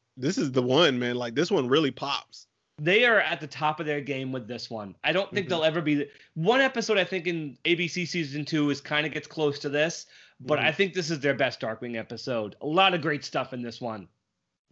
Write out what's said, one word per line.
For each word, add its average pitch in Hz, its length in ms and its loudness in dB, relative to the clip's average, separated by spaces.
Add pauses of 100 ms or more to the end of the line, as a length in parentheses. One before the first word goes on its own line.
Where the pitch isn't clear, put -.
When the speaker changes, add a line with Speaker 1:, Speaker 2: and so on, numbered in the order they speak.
(180)
Speaker 1:
this 131 200 -2
is 147 140 0
the 127 100 2
one, 131 380 4
man. 123 160 0
Like, 120 200 -4
this 160 140 0
one 139 200 0
really 143 220 4
pops. - 560 -8 (340)
Speaker 2:
They 196 240 4
are 226 160 6
at 156 180 -2
the 147 80 -10
top 151 320 -2
of 165 60 -4
their 147 160 -2
game 135 320 -4
with 117 160 -8
this 120 200 -10
one. 104 340 -8
I 151 100 2
don't 190 180 0
think 190 140 -2
Speaker 1:
Mm-hmm. - 60 -12
Speaker 2:
they'll 165 120 0
ever 160 180 2
be 147 140 2
the, 143 140 -2 (240)
one 196 260 4
episode, 240 380 2
I 180 80 4
think, 180 220 -4
in 160 360 -4
A 170 120 4
B 175 120 -2
C 175 180 -4
season 151 380 -4
two 147 260 2
is 139 120 -2
kinda 151 260 -2
gets 151 200 -8
close 147 320 -2
to 147 100 -6
this, 151 380 -2 (340)
but 139 180 0
Speaker 1:
Mm-hmm. 147 80 2
Speaker 2:
I 156 60 2
think 185 200 0
this 170 160 -4
is 156 120 -2
their 139 140 2
best 123 260 0
Darkwing 117 360 -6
episode. 113 640 -6
A - 80 -6
lot 185 260 6
of 175 80 0
great 147 220 -2
stuff 135 300 -6
in 123 80 -8
this 117 180 -10
one. 110 300 -8 (640)